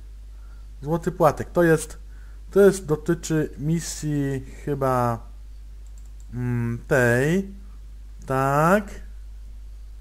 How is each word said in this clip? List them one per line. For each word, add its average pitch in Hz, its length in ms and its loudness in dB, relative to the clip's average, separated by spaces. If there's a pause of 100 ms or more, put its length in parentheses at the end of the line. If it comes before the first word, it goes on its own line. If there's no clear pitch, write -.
(800)
złoty 165 300 -2
płatek. 151 400 4
To 175 120 4
jest, 160 340 4 (540)
to 196 100 6
jest, 190 240 8
dotyczy 156 720 0
misji 147 880 -2 (200)
chyba, 127 640 0 (1040)
mm, 120 540 -2
tej. 139 640 4 (760)
Tak. 143 580 4 (1160)